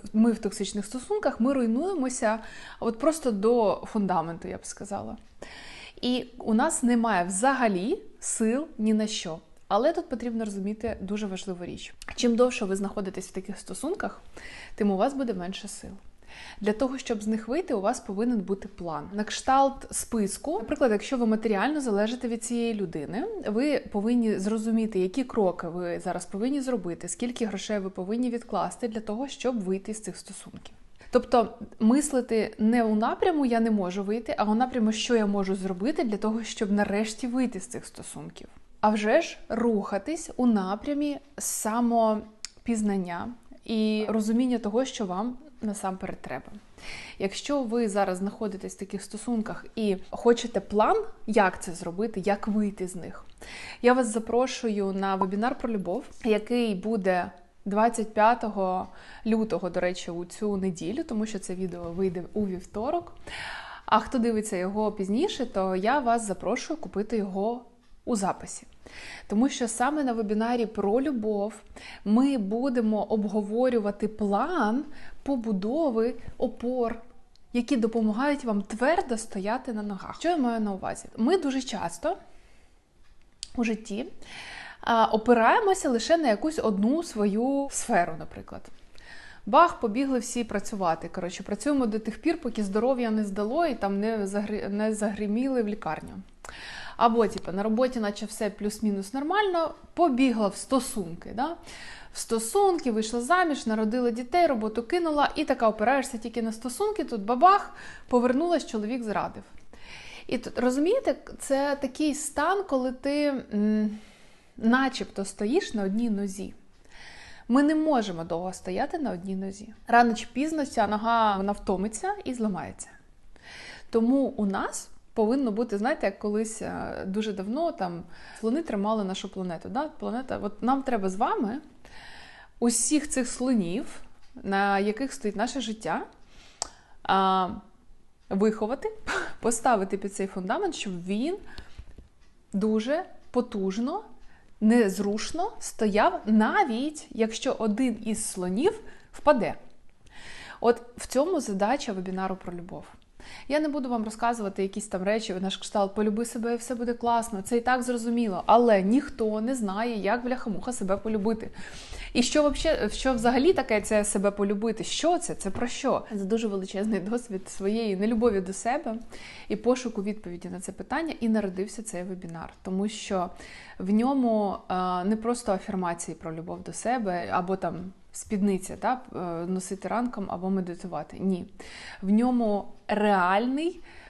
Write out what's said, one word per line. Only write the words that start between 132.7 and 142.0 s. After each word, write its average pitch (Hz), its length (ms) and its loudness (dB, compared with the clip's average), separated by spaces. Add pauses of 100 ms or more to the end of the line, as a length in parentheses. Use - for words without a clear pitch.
цих 254 200 0
слонів, 233 720 0 (340)
на 196 440 2
яких 214 340 0
стоїть 208 240 -4
наше 240 240 -2
життя, 214 420 -4 (1000)
а, 190 460 4 (800)
виховати, 214 640 2 (240)
<laughs> - 240 -6
поставити 208 580 2
під 196 160 -6
цей 190 120 -2
фундамент, 240 480 -2
щоб 180 300 -6
він 240 340 -2 (1160)